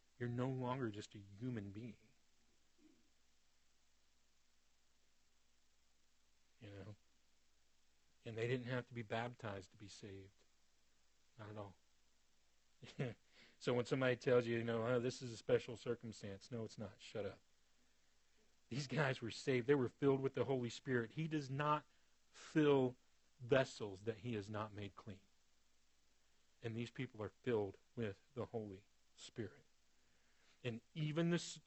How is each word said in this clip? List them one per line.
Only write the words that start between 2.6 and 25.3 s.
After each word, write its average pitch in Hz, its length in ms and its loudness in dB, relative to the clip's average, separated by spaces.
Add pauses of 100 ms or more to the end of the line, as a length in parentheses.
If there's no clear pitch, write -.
You 104 60 -14
know? 101 260 -12 (1300)
And 113 100 -8
they 113 100 0
didn't 123 240 0
have 123 180 0
to 123 60 -12
be 117 80 -4
baptized 113 680 -4
to - 80 -20
be 101 100 -16
saved. 98 440 -14 (1040)
Not 107 120 -12
at 104 80 -10
all. 101 160 -10 (1400)
<laughs> - 80 -20 (360)
So 135 120 2
when 120 140 2
somebody 131 300 4
tells 123 300 6
you, 117 120 2
you 113 60 0
know, 117 220 2
"Oh, 123 140 4
this 127 220 -2
is 120 100 -6
a 110 60 -10
special 120 400 2
circumstance," 110 760 -6
no, 113 120 -4
it's - 120 -10
not. 101 220 -8
Shut - 260 -6
up. 95 140 -6 (1300)
These 135 180 -4
guys 135 360 0
were 110 80 -4
saved. 123 360 0
They 143 80 10
were 123 140 4
filled 135 320 4
with 135 140 0
the 123 100 2
Holy 123 240 2
Spirit. 120 460 0
He 160 140 0
does 147 200 -2
not 147 340 2 (680)
fill 139 420 8 (540)
vessels 117 560 4
that 110 140 -2
he 120 160 -2
has 104 160 -4
not 104 260 -4
made 101 200 -8
clean. 101 200 -12 (1500)